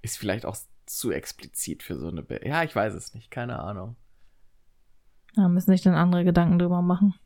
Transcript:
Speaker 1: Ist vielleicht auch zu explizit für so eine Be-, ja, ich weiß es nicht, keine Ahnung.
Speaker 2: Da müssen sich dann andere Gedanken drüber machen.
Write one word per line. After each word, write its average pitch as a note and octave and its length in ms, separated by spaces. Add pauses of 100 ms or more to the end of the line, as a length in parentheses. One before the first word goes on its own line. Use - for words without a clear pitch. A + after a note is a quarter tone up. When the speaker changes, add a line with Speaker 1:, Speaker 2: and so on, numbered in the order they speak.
Speaker 1:
Ist - 160
vielleicht G#2+ 260
auch G2+ 120 (300)
zu - 260
explizit - 720
für F2 120
so C2+ 120
eine E2 140
Be-, - 220
ja, D3 200
ich B2+ 100
weiß G#2 200
es - 200
nicht, - 160
keine A#2+ 300
Ahnung. G2 340 (1400)
Speaker 2:
Da G3 120
müssen F3 220
sich F#3 120
dann F#3 120
andere F3 300
Gedanken F3 340
drüber F3 240
machen. F3+ 320 (120)